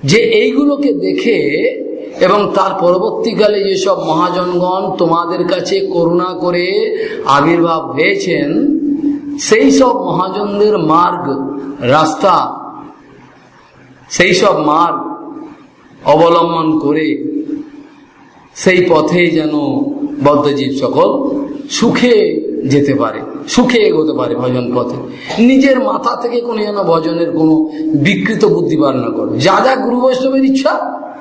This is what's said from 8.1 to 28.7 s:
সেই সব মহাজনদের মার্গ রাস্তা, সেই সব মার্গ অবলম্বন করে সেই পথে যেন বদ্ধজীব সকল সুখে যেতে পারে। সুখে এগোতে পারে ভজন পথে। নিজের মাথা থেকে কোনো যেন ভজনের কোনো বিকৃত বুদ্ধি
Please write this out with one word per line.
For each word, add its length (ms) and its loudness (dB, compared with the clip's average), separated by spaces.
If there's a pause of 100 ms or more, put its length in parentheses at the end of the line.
সেই 320 2
সব 260 4
মহাজনদের 840 0
মার্গ 760 0 (280)
রাস্তা, 840 0 (1500)
সেই 240 -4
সব 300 0
মার্গ 480 -2 (920)
অবলম্বন 760 2
করে 460 0 (1300)
সেই 340 2
পথে 380 2
যেন 240 0 (720)
বদ্ধজীব 560 2
সকল 580 0 (320)
সুখে 680 2 (240)
যেতে 300 2
পারে। 260 -2 (280)
সুখে 300 4
এগোতে 340 2
পারে 240 -2
ভজন 380 -2
পথে। 220 -2 (460)
নিজের 380 6
মাথা 420 -2
থেকে 180 -2
কোনো 220 -4
যেন 200 -2
ভজনের 500 0
কোনো 380 2 (240)
বিকৃত 500 2
বুদ্ধি 320 2